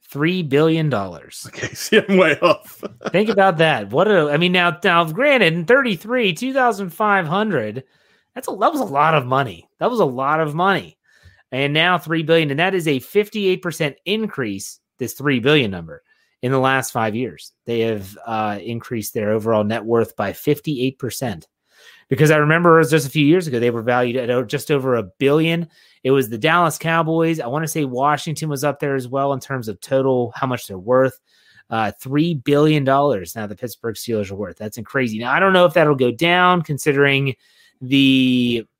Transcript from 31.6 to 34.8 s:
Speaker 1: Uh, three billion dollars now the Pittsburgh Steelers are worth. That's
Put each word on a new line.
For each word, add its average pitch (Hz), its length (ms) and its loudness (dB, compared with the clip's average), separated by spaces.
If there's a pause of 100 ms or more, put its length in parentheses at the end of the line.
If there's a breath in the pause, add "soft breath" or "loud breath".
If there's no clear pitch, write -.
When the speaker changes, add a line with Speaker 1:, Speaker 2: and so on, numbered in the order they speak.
Speaker 1:
Uh, 110 320 -2
three 151 340 0
billion 147 480 2
dollars 135 540 0
now 107 100 -6
the 104 100 -12
Pittsburgh 113 380 -10
Steelers 107 360 -4
are 98 60 -10
worth. 95 200 -10
That's 107 280 -12